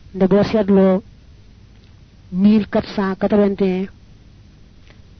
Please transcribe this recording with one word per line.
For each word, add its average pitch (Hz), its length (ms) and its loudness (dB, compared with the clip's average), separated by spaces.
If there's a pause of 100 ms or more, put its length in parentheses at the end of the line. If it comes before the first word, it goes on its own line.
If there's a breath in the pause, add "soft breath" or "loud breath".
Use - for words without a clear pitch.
(140)
nde 190 140 -2
boo 196 160 2
seetloo 190 580 0 (1300)
mille 202 380 2
quatre 214 240 -4
cent 190 240 -4
quatre-vingt-un, 196 680 0 (1300)